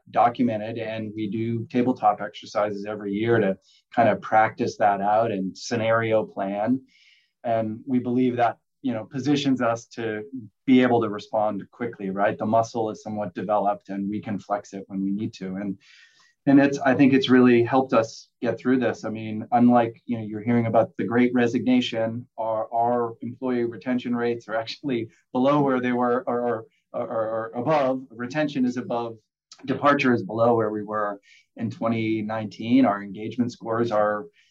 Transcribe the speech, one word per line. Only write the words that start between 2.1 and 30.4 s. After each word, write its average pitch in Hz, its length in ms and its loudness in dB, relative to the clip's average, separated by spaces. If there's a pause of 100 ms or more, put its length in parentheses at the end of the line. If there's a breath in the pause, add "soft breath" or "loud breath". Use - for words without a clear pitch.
exercises 104 640 -4
every 101 280 -6
year 113 260 2
to 95 180 0 (360 soft breath)
kind 113 160 4
of 95 120 0
practice 110 560 0
that 101 240 2
out 107 300 2
and 95 260 -6
scenario 113 680 0
plan. 104 560 -2 (640 soft breath)
And 113 400 -2
we 127 140 0
believe 123 360 0
that, 117 220 0 (240)
you 131 120 -4
know, 110 120 -6
positions 135 560 0
us 117 240 -2
to 107 380 -6 (420)
be 127 160 8
able 123 200 4
to 107 80 0
respond 104 600 -2
quickly, 113 380 -8
right? 104 280 0
The 113 80 -6
muscle 113 440 0
is 101 120 -10
somewhat 107 320 -8
developed, 101 540 -2
and 98 220 -6
we 107 120 -6
can 101 160 -6
flex 101 360 -8
it 98 140 -10
when 98 140 -8
we 98 100 -2
need 107 240 -6
to. 95 200 -10
And, 98 220 -8 (720 soft breath)
and 139 120 8
it's, 139 180 4
I 131 160 2
think 131 200 6
it's 131 140 4
really 123 360 8
helped 131 300 0
us - 360 -2 (100)
get 117 200 -2
through 127 180 2
this. 113 260 -2
I 110 60 -6
mean, 110 420 -8
unlike, 120 540 4
you 117 140 -4
know, 113 40 -8
you're 107 200 -8
hearing 120 240 2
about 110 280 2
the 113 80 -4
Great 123 300 2
Resignation, 120 920 0 (100)
our, 110 340 -4
our 120 500 0
employee 120 440 -4
retention 120 500 -4
rates 120 320 -4
are 107 80 -4
actually 117 540 -4 (240 soft breath)
below 139 280 2
where 131 200 2
they 123 100 0
were, 123 360 0
or, 120 120 -2
or, 117 260 -4 (280)
or, 120 140 -6
or 113 480 -4
above. 131 560 0
Retention 127 520 -4
is 123 140 -2
above, 117 400 -6 (480)
departure 135 480 2
is 110 80 0
below 113 340 2